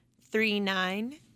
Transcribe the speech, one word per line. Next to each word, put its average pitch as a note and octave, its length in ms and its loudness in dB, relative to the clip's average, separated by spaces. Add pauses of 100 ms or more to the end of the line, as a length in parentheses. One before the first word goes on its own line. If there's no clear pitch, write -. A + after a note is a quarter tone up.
(300)
three G#3+ 300 2
nine G3 560 -2 (200)